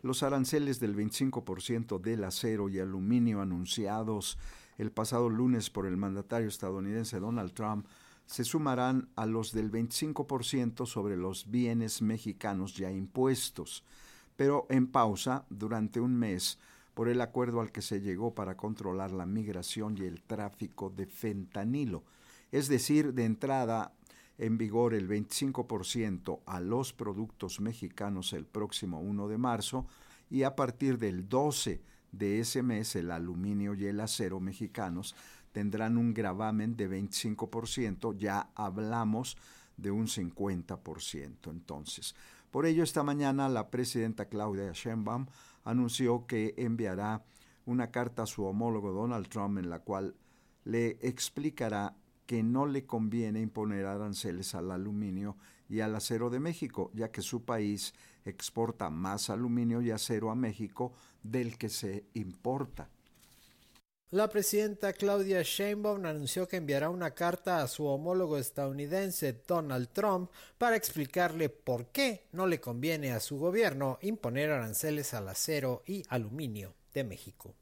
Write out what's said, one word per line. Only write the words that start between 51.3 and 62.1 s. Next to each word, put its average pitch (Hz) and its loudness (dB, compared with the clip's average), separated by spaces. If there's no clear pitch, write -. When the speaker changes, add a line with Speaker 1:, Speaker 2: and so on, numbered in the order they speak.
Speaker 1:
que 117 2
no 127 4
le 139 0
conviene 110 0
imponer 107 0
aranceles 98 -4
al 90 -4
aluminio 101 -2
y 107 0
al 107 0
acero 117 0
de 127 0
México, 160 -2
ya 110 -4
que - -6
su 117 -4
país 104 -2
exporta 113 -2
más 95 -2
aluminio 117 2
y 117 2
acero 110 0
a 113 -2
México 120 -2
del 117 -2
que 110 -4
se 101 -4